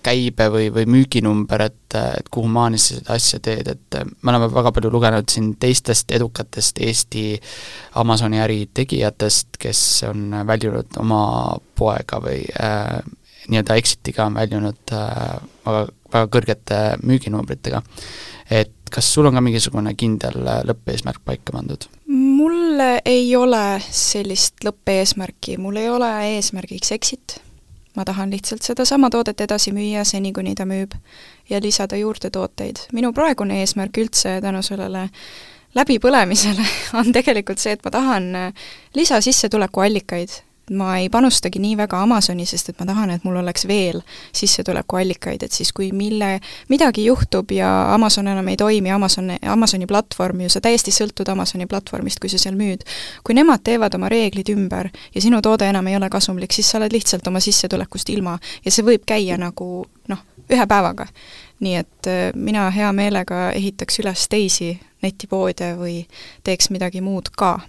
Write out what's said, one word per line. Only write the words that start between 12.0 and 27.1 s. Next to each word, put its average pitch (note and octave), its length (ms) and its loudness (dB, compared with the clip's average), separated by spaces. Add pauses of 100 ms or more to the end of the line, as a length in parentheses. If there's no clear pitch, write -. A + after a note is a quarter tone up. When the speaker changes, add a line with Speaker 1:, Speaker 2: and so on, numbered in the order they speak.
Speaker 1:
või, - 200 -4 (160)
äh, G#2+ 440 -2 (480)
nii-öelda A2+ 280 2
exit'iga - 480 0
on G#2+ 80 -2
väljunud, G#2+ 580 -2
äh, A#2 460 -4 (280)
väga, G#2+ 220 2 (260)
väga A2+ 200 4
kõrgete A2+ 440 0 (260)
müüginumbritega. B2 760 -2 (680)
Et A2 220 2 (180)
kas - 240 0
sul D3+ 120 6
on C3+ 80 6
ka B2+ 80 4
mingisugune A2+ 520 0
kindel, A#2 540 -2
äh, A2+ 180 0
lõppeesmärk - 600 -4
paika - 280 -6
pandud? - 320 -8 (220)
Speaker 2:
Mulle C#4 1000 4
ei B3 300 4
ole A3 540 2
sellist - 760 -2
lõppeesmärki. F#3+ 920 -2
Mul G3 200 -6
ei A3 120 -2
ole A#3+ 200 0 (260)
eesmärgiks F#3+ 560 -4
exit. - 460 -6 (580)